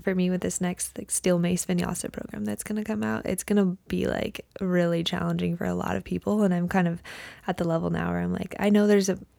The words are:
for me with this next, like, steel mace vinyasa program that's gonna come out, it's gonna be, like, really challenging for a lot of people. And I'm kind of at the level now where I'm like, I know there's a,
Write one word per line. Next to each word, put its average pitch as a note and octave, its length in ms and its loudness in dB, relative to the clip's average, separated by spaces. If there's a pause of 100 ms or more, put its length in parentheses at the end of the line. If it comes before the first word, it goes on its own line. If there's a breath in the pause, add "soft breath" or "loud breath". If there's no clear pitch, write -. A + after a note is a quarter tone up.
for F#3+ 140 0
me F3+ 140 2
with F3+ 120 0
this F3+ 200 -2
next, - 360 -4
like, - 140 -10
steel F3 280 2
mace F3 260 0
vinyasa F3+ 460 -2
program - 340 -8
that's G#3 180 -6
gonna G#3+ 200 -4
come G#3+ 200 -4
out, - 220 -4
it's - 180 -2
gonna F#3+ 340 4 (100)
be, F3+ 200 0
like, - 380 -4 (160)
really F3 420 2
challenging F3 540 -2
for - 80 -4
a - 100 -2
lot - 200 -2
of F#3+ 80 -4
people. G3+ 400 0
And F#3 100 4
I'm F3 160 0
kind F3+ 180 2
of E3+ 140 -4 (460 loud breath)
at F#3 100 -2
the F3 100 -2
level E3 220 0
now E3+ 220 0
where F3 100 -2
I'm F3 120 -2
like, - 260 -6
I G3+ 100 2
know G#3 180 6
there's G3 220 6
a, F#3+ 80 0 (220)